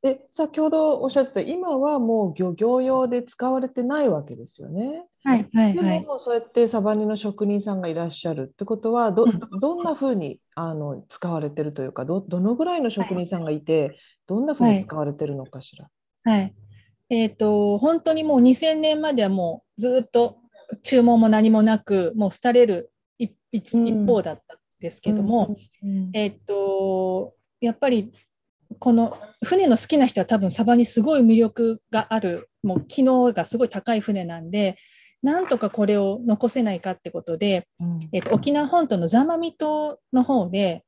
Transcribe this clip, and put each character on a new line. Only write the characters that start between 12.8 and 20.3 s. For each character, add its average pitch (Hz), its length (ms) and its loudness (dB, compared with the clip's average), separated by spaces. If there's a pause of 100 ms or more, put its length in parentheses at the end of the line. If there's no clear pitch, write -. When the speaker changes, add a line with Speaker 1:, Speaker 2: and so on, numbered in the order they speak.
Speaker 1:
の 240 80 0
職 196 240 -4
人 180 140 -4
さ 180 100 -6
ん 170 60 -6
が 156 80 -4
い 151 100 -4
て、 160 200 0
Speaker 2:
は 139 120 -2
い。 - 40 -20 (300)
Speaker 1:
ど 208 140 -2
ん 277 40 -2
な 302 100 -2
風 233 180 4
に 190 100 0
使 160 100 -12
わ 151 120 -4
れ 143 80 -6
て 151 120 -6
る 143 100 -6
の 135 100 -10
か 131 160 -20
し - 160 -20
ら。 143 120 -20 (340)
Speaker 2:
は 220 140 2
い。 196 40 2
は 190 60 -4
い。 - 80 -14 (540)
え 226 180 0
っ 214 80 -6
と、 208 420 0
本 320 240 0
当 320 120 0
に 320 100 -2
も 302 140 2
う 240 40 6
二 254 140 8
千 320 260 0
年 311 200 0
ま 311 120 -2
で 240 100 0
は 190 60 0
も 180 340 -4 (140)
う 208 40 -8
ず 247 240 2
っ - 40 -20
と 233 280 0 (440)